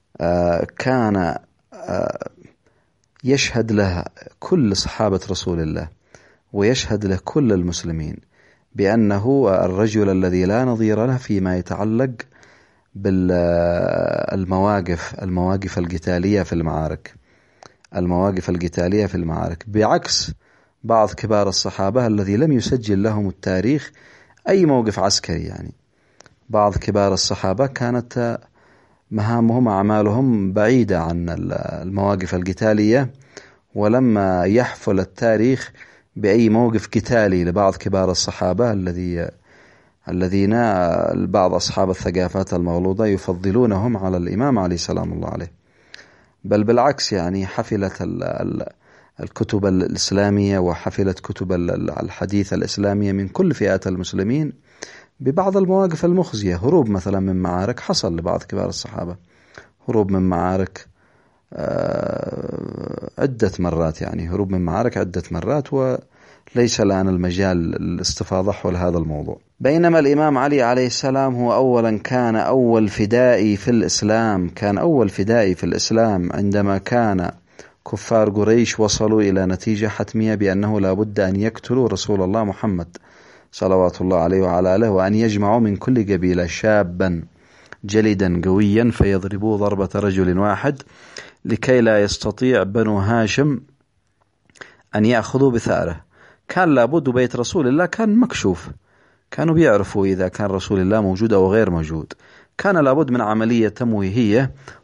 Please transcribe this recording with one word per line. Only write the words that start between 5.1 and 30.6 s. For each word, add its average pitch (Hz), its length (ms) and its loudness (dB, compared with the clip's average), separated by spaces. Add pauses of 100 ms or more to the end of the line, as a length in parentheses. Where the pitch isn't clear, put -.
رسول 90 300 -4
الله، 80 280 -6 (640)
ويشهد 104 540 0
له 95 180 0
كل 135 280 0
المسلمين 85 640 -4 (580)
بأنه 104 760 2
الرجل 98 600 2
الذي 92 340 2
لا 110 200 2
نظير 110 420 0
له 131 100 0
فيما 95 420 -2
يتعلق 110 520 -2 (840)
بالمواقف، 90 2250 0
المواقف 92 560 -2
القتالية 90 640 -2
في 85 100 -8
المعارك، 78 600 -4 (840)
المواقف 92 540 0
القتالية 90 560 0
في 90 80 -6
المعارك، 82 540 -6
بعكس 107 640 0 (520)
بعض 110 260 2
كبار 104 380 0
الصحابة 98 580 -2
الذي 104 300 0
لم 151 160 2
يسجل 104 500 0
لهم 104 260 0
التاريخ 95 640 -2 (560)
أي 190 180 4
موقف 120 320 2
عسكري. 90 440 -2
يعني، 85 300 -12 (760)
بعض 104 280 2
كبار 98 380 2
الصحابة 98 520 -2
كانت 120 720 -4 (720)
مهامهم، 117 580 2
أعمالهم 104 840 2
بعيدة 104 480 2